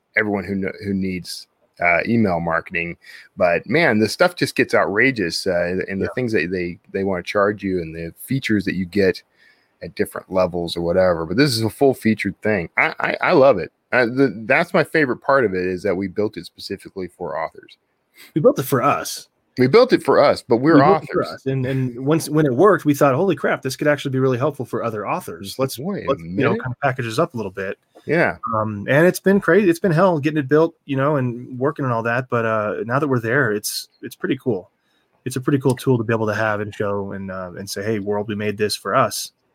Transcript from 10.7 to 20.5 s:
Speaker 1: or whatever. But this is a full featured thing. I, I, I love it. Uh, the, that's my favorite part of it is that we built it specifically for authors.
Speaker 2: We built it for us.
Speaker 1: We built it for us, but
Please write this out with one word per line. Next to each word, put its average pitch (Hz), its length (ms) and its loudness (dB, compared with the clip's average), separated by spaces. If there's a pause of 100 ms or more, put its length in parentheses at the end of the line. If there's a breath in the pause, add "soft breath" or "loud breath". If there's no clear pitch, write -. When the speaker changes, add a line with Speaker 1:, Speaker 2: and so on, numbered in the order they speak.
Speaker 1:
or 87 60 -4
whatever. 85 440 2
But 92 100 -4
this 143 140 4
is 113 120 -2
a 110 80 -2
full 139 240 4
featured - 480 -2
thing. 101 360 0
I, 156 220 0
I, - 200 -2
I 147 120 2
love 131 260 6
it. 78 140 -6 (200)
Uh, 120 140 4
the, 127 260 2 (140)
that's 147 260 0
my 170 120 4
favorite 143 340 0
part 139 260 2
of 98 100 0
it 90 120 -2
is 92 160 -4
that 95 140 0
we 98 120 -4
built 104 280 -4
it 82 100 -12
specifically 92 600 -12
for 78 300 -8
authors. - 380 -10 (580 loud breath)
Speaker 2:
We 156 60 0
built 240 180 4
it 135 60 -4
for 127 180 0
us. - 460 -2 (300)
Speaker 1:
We 127 100 6
built 160 240 6
it 165 100 4
for - 180 4
us, 131 220 4
but 117 140 2